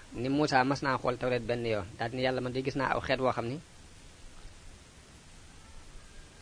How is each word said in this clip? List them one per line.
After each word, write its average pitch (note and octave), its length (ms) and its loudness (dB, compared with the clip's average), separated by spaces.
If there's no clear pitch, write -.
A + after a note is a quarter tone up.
ni A#2 160 -2
Muusaa C#3 360 6
mas C3+ 180 2
naa C3 160 2
xool B2 180 2
Tawreet B2 300 2
benn A#2+ 180 0
yoon, G#2+ 220 2
daal A#2 140 0
ni, B2+ 100 -2
'Yàlla, B2+ 200 2
man B2 100 -2
de B2+ 100 0
gis C3+ 140 -2
naa C3 160 2
aw A#2+ 80 4
xeet C3 200 0
woo B2+ 120 4
xam A#2 160 -2
ni C3+ 100 -4